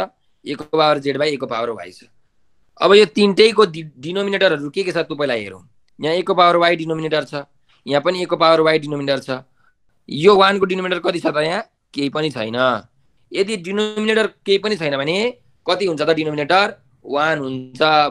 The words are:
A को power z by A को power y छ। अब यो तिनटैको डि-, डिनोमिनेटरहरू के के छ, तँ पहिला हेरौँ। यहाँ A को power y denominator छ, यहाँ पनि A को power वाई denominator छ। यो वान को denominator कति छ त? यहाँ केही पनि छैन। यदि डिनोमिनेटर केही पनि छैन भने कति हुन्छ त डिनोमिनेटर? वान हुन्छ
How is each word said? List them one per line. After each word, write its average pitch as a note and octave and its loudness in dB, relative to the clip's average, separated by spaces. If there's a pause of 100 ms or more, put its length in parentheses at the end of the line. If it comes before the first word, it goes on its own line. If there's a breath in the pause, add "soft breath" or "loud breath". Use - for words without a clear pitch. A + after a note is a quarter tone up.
(460)
A C#3+ -8
को - -16
power D#3 2
z C3+ -4
by D3+ -2
A C#3+ -4
को B2+ -6
power A#2 -6
y F#2 -12
छ। - -20 (760)
अब F3+ 6
यो G#3 8
तिनटैको G#3 4
डि-, D#3+ -12
डिनोमिनेटरहरू F3+ -2
के F#3+ -4
के F3+ -4
छ, E3+ -4
तँ D#3+ -4
पहिला C#3+ -2
हेरौँ। F#2+ -8 (320)
यहाँ D#3 -2
A F#3 -2
को F#3+ -2
power F3 6
y E3+ 2
denominator D#3+ -4
छ, C3 -14 (520)
यहाँ C#3 0
पनि F3+ -2
A E3+ -6
को E3+ -2
power D#3+ 4
वाई D#3 2
denominator C#3+ -4
छ। C3 -8 (680)
यो F#3 6
वान G3 4
को F#3+ 2
denominator F#3 -4
कति F3 -2
छ - -4
त? D3+ -2
यहाँ E3 -2 (320)
केही C#3 -4
पनि D#3 -4
छैन। A2+ -8 (760)
यदि G3+ -4
डिनोमिनेटर G#3+ -2 (180)
केही G3 2
पनि G#3 -2
छैन D3+ -4
भने D3+ -2 (480)
कति F3+ 0
हुन्छ D#3 -2
त D#3 0
डिनोमिनेटर? D#3 0 (300)
वान D3+ -2
हुन्छ C3 -8 (300)